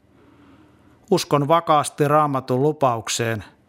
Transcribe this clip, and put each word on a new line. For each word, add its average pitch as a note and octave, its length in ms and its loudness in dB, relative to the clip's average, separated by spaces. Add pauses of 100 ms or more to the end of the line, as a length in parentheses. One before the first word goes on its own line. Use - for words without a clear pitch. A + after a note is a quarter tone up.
(1120)
Uskon D3 380 0
vakaasti D#3 600 0
Raamatun C#3 540 0
lupaukseen: A#2 840 -2 (240)